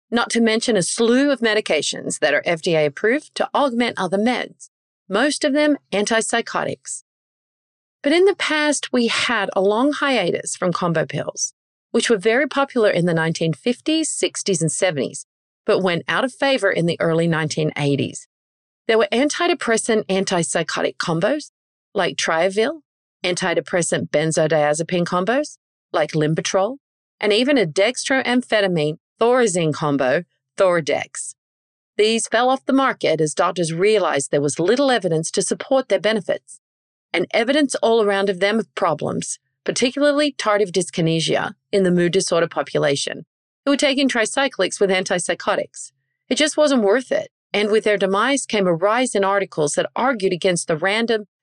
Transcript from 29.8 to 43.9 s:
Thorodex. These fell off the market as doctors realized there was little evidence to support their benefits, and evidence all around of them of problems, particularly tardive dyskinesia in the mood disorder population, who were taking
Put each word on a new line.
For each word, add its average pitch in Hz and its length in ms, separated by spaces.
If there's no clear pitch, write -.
Thorodex. 175 800
These 220 320
fell 247 220
off 262 160
the 269 80
market 220 480
as 156 100
doctors 175 400
realized 175 580
there 143 120
was 147 180
little 254 300
evidence 175 400
to - 100
support 254 480
their 190 120
benefits, - 600
and 170 180
evidence 269 460
all 226 260
around 202 260
of 180 120
them 208 180
of 202 160
problems, 156 640
particularly 285 680
tardive 208 400
dyskinesia 165 840
in 196 140
the 180 80
mood 175 180
disorder 170 380
population, 147 760
who 277 60
were 285 60
taking 277 320